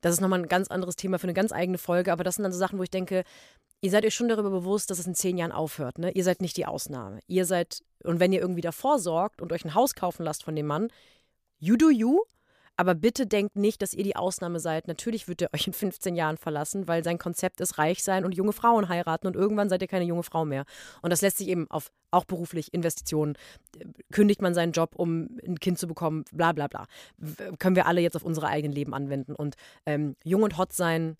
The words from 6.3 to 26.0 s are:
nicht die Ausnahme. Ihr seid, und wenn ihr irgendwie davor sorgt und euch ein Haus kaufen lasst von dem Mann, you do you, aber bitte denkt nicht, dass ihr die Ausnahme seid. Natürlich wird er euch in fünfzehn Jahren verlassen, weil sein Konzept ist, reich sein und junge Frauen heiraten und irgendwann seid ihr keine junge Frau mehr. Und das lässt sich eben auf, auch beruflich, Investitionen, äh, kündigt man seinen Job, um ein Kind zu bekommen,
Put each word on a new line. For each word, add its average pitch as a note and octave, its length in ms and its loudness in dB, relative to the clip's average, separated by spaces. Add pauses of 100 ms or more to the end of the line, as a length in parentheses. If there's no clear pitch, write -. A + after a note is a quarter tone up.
nicht F3+ 160 -4
die F3 80 -2
Ausnahme. A#2+ 640 -8
Ihr F3+ 180 2
seid, F3 360 -2 (220)
und E3+ 160 0
wenn F3+ 140 6
ihr F3+ 80 2
irgendwie F3+ 200 -2
davor B3+ 380 0
sorgt F3 420 -2
und E3 100 -6
euch E3+ 140 -6
ein D3+ 100 -6
Haus B3+ 200 4
kaufen F3+ 280 -4
lasst D3+ 200 -4
von D#3+ 120 -4
dem D3+ 120 0
Mann, D#3+ 200 0 (720)
you F3+ 160 4
do D#4 140 8
you, C4 320 6 (560)
aber F3+ 160 4
bitte A3 320 2
denkt G3+ 300 0
nicht, G3+ 260 2
dass G3 120 -4
ihr - 100 -2
die G3 140 -2
Ausnahme F3 420 -2
seid. D#3+ 300 -2
Natürlich A3 400 -6
wird F3 120 -4
er E3+ 120 0
euch - 120 -2
in G3 60 -4
fünfzehn F#3 440 -4
Jahren D#3+ 200 0
verlassen, D#3+ 540 -4
weil E3 160 2
sein E3+ 120 0
Konzept - 440 -4
ist, - 160 -4
reich D#3+ 260 2
sein F#3+ 220 2
und F#3 100 -2
junge F#3+ 160 2
Frauen A3 380 4
heiraten E3+ 380 -2
und F#3 100 -2
irgendwann G3+ 320 2
seid F#3 120 2
ihr F#3 60 -6
keine F#3 160 0
junge E3+ 200 0
Frau E3 200 -2
mehr. C#3 220 -2 (360)
Und E3+ 100 0
das E3+ 100 2
lässt G3 160 2
sich G3 100 -4
eben F3 240 -2
auf, - 200 -8 (200)
auch F3+ 140 2
beruflich, E3+ 480 -6
Investitionen, D#3 640 -2 (440)
äh, - 60 -16 (260)
kündigt G#3 300 6
man F3+ 120 2
seinen E3+ 200 2
Job, E3 220 2
um E3 420 0 (100)
ein F3 120 -4
Kind F3+ 200 -2
zu F3+ 80 -4
bekommen, D#3+ 460 -4